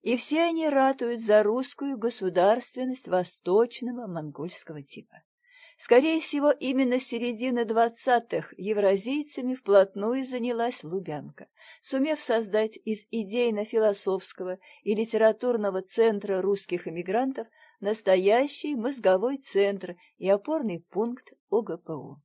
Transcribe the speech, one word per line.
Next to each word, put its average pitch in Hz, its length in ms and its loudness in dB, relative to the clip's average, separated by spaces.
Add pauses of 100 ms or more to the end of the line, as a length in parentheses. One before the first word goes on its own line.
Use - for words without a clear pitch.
И 240 140 0
все 302 260 0
они 330 260 0
ратуют 262 520 0
за 214 220 6
русскую 262 560 -2
государственность 226 1080 -2
восточного 226 960 0
монгольского 156 760 -10
типа. - 400 -20 (540)
Скорее 311 440 4
всего, 285 300 0
именно 262 480 0
с 262 60 -4
середины 240 600 -2
двадцатых 233 960 0
евразийцами 214 960 0
вплотную 202 720 2
занялась 247 580 -4
Лубянка, 151 640 -10 (360)
сумев 294 360 -2
создать 220 680 0
из 214 280 -4
идейно-философского 208 1500 -2 (240)
и 208 120 0
литературного 220 880 0
центра 202 600 0
русских 190 460 -2
эмигрантов 226 580 -4 (340)
настоящий 214 920 2
мозговой 233 640 0
центр 196 580 -2 (200)
и 185 120 -4
опорный 202 600 0
пункт 233 420 -6 (160)
О 220 140 0
Г 170 140 -8
П - 160 -12
У. 143 320 -12